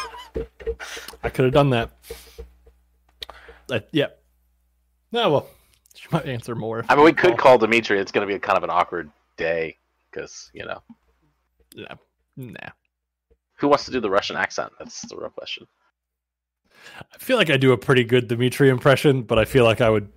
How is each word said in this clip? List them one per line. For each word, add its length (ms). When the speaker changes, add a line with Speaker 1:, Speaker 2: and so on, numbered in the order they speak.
Speaker 1:
I 60
could 160
have 80
done 180
that. 200
I, 220
yeah. 160
No, 180
well, 180
she 180
might 140
answer 300
more 240
if 100
Speaker 2:
I 60
mean, 100
we 60
Speaker 1:
you 40
Speaker 2:
could 220
Speaker 1:
call. 140
Speaker 2:
call 80
Dimitri. 400
It's 120
gonna 140
be 100
a 40
kind 180
of 60
an 60
awkward 400
day, 400
'cause, 400
you 120
know. 160
Speaker 1:
Yeah. 200
Nah. 320
Speaker 2:
Who 140
wants 160
to 60
do 100
the 80
Russian 260
accent? 440
That's 240
the 120
real 140
question. 380
Speaker 1:
I 200
feel 180
like 140
I 60
do 160
a 40
pretty 260
good 240
Dimitri 420
impression, 520
but 160
I 80
feel 200
like 160
I 80
would, 280